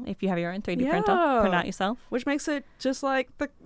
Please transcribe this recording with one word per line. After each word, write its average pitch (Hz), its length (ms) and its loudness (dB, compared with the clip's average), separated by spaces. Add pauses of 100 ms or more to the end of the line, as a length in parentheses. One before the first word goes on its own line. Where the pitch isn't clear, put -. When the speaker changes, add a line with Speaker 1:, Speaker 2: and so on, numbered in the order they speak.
Speaker 1:
if 196 160 -6
you 190 80 2
have 180 80 0
your 170 160 -2
own 196 80 -6
three 185 140 -2
D 254 120 0
printer. 339 180 2 (360)
Print 190 120 4
Speaker 2:
Yeah. 180 60 4
Speaker 1:
out 170 60 -2
yourself. 196 320 -2 (120)
Speaker 2:
Which 247 180 -2
makes 285 200 -2
it 285 180 -4 (120)
just 262 260 -2
like 262 360 -2
the, 294 100 -2 (160)